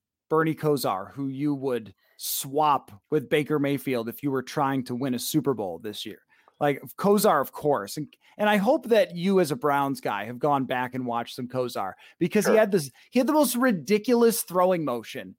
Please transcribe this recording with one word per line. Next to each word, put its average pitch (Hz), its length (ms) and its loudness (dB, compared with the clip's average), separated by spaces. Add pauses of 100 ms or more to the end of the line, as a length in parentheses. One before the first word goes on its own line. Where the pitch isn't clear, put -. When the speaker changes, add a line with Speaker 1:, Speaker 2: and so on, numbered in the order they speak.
(280)
Speaker 1:
Bernie 156 260 2
Kosar 127 580 -2
who 139 160 -6
you 139 260 -2
would 123 400 -4 (220)
swap 143 760 -2 (200)
with 147 200 -2
Baker 151 280 0
Mayfield 135 500 -2
if - 140 -12
you 143 80 -2
were 131 120 -2
trying 135 420 -2
to 123 100 -8
win 123 200 -4
a 120 40 -4
Super 139 360 0
Bowl 92 240 -6
this 104 260 -12
year? 104 180 -16 (360)
Like, 147 240 0 (160)
Kosar, 196 420 4
of 127 120 -6
course. 123 440 -2
And, 147 100 -8 (300)
and 208 100 0
I 208 120 4
hope 247 300 0
that 185 280 2
you 185 240 2
as 156 100 2
a 147 60 -2
Browns 139 440 0
guy 104 260 -6
have 120 120 -10
gone 139 280 2
back 127 280 -4
and 131 120 -6
watched 117 280 -4
some 127 140 -10
Kosar 120 460 -6 (240)
because 190 260 2
he - 80 4
Speaker 2:
Sure. 214 60 6
Speaker 1:
had 214 120 4
this, 160 200 0 (200)
he - 80 0
had 254 80 4
the 294 60 2
most 294 240 4
ridiculous 233 840 2
throwing 180 420 2
motion. 117 540 -8